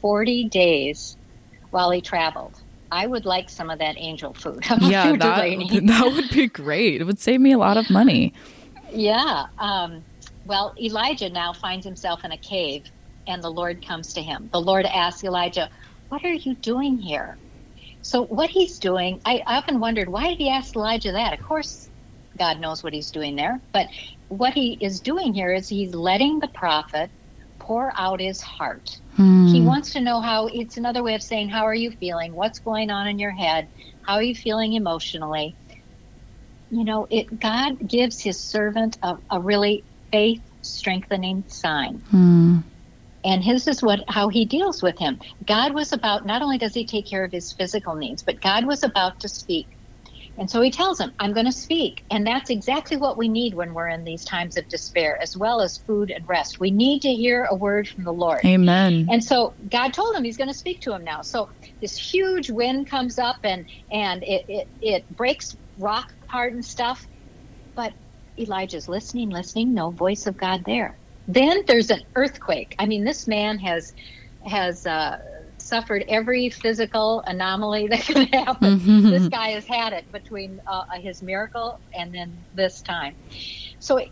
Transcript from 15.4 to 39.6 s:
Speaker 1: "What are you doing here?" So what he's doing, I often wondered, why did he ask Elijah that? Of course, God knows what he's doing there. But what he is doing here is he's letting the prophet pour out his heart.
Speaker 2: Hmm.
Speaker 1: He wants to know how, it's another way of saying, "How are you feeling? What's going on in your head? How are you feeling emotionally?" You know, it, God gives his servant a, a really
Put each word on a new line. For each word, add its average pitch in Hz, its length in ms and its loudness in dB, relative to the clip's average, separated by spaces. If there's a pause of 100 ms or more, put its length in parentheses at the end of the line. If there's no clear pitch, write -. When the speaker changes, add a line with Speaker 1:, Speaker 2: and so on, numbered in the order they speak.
Speaker 1:
"What 285 160 -8
are 349 80 0
you 262 220 -4
doing 254 420 -2
here?" 165 400 -6 (640)
So - 220 0
what 285 260 0
he's 370 280 2
doing, 185 460 -2
I 240 220 0
often 277 340 0
wondered, 220 300 0
why 226 180 -2
did 349 100 -4
he 277 120 0
ask 262 260 -4
Elijah 226 360 -2
that? 214 260 -2
Of - 80 -14
course, - 420 -6 (480)
God 165 240 0
knows 160 220 -8
what 160 100 -8
he's 147 200 -8
doing 147 240 -6
there. 208 240 -2 (120)
But 190 140 2 (420)
what 247 260 0
he 247 260 0
is 196 180 -4
doing 302 340 -2
here 185 200 0
is 190 160 -2
he's 196 260 -4
letting 214 460 2
the - 80 -4
prophet 156 600 -2 (500)
pour 240 360 -2
out 190 220 -2
his 190 220 -6
heart. - 580 -10 (160)
Speaker 2:
Hmm. 185 320 10
Speaker 1:
He 170 140 10
wants 165 320 4
to 285 80 -2
know 240 200 2
how, 226 280 0
it's 233 280 -6
another 240 280 -2
way 220 100 0
of 214 80 -4
saying, 208 280 -4
"How 214 140 -2
are 220 120 2
you 233 160 -2
feeling? 170 420 -6
What's 208 240 -2
going 220 320 -2
on 202 160 -2
in 208 140 -4
your 208 100 -2
head? 160 380 -2 (340)
How 202 120 0
are 214 80 2
you 240 120 -2
feeling 220 380 -2
emotionally?" 160 840 -4 (1160)
You 226 100 0
know, 214 260 -2
it, 220 300 -2
God 247 480 -2
gives 240 320 0
his 190 180 -4
servant 214 680 -2
a, 180 120 -2 (140)
a 190 80 -2
really 208 460 2 (260)